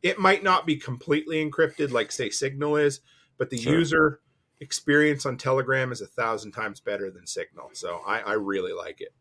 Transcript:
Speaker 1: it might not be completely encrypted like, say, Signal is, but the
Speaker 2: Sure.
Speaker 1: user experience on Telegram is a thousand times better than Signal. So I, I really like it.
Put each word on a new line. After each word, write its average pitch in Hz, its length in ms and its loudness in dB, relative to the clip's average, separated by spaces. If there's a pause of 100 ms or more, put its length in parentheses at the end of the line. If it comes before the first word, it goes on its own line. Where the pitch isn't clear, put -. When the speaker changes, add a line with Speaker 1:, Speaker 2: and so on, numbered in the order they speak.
Speaker 1:
it 185 160 0
might 196 260 4
not 185 220 4
be 151 120 2
completely 156 680 -2
encrypted 147 440 0
like, 117 200 0
say, 117 200 -4
Signal 143 460 -2
is, 143 240 2 (360)
but - 140 -4
the 123 80 -6
Speaker 2:
Sure. 127 140 0
Speaker 1:
user 156 460 4 (400)
experience 147 680 2
on 123 100 -4
Telegram 131 540 0
is 113 100 -10
a 95 60 -12
thousand 110 460 -4
times 107 260 -8
better 98 320 -6
than 87 160 -20
Signal. - 460 -10
So 87 340 -8
I, 107 140 0
I 101 120 -4
really 98 400 -2
like 87 280 -10
it. - 200 -16